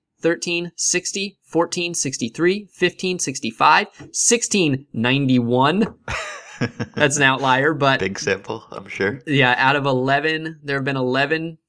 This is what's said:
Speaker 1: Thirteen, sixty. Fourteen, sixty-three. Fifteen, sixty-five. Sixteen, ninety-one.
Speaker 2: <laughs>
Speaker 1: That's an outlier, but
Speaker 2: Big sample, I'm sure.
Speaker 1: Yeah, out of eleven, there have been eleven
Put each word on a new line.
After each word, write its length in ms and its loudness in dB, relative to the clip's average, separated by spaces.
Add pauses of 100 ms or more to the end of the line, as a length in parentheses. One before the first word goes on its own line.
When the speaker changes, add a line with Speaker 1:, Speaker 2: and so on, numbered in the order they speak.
(200)
Speaker 1:
Thirteen, 560 -2
sixty. 680 -4
Fourteen, 520 -2
sixty-three. 800 -2
Fifteen, 460 -2
sixty-five. 680 2 (260)
Sixteen, 800 0
ninety-one. 1080 2
Speaker 2:
<laughs> 920 -8
Speaker 1:
That's 240 2
an 40 0
outlier, 520 4
but 260 2
Speaker 2:
Big 180 -4
sample, 520 -4
I'm 180 -14
sure. 380 -2
Speaker 1:
Yeah, 320 4
out 180 4
of 80 -2
eleven, 800 0
there 140 -4
have 80 -4
been 120 -2
eleven 640 -2 (100)